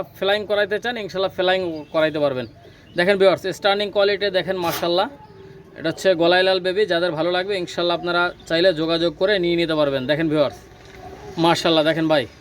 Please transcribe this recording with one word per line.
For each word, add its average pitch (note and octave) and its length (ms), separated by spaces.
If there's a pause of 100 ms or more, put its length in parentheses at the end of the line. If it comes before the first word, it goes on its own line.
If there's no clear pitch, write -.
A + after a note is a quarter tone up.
(160)
ফ্লাইং G3+ 300
করাইতে G#3 340
চান A#3+ 180
ইনশাল্লাহ F#3+ 340
ফ্লাইং F#3 300 (300)
করাইতে D#3 280
পারবেন। C3 260 (500)
দেখেন F3+ 220
ভিউয়ার্স, F#3+ 260 (140)
স্টার্নিং G3+ 340
কোয়ালিটি G3+ 380
দেখেন F3+ 280
মাশাল্লাহ, F3 500 (680)
এটা D#3 140
হচ্ছে F3 260
গলাইলাল F#3 440
বেবি। F#3 260
যাদের F3 260
ভালো D#3+ 200
লাগবে F#3 260
ইনশাল্লাহ F3 420
আপনারা F3 220 (280)
চাইলে E3+ 200 (120)
যোগাযোগ E3 300 (100)
করে F#3+ 180
নিয়ে F3 220
নিতে D#3+ 180
পারবেন। C#3 280
দেখেন D3+ 240
ভিউয়ার্স, D3 260 (800)
মাশাল্লাহ E3 520
দেখেন D#3+ 180
ভাই D3+ 160 (180)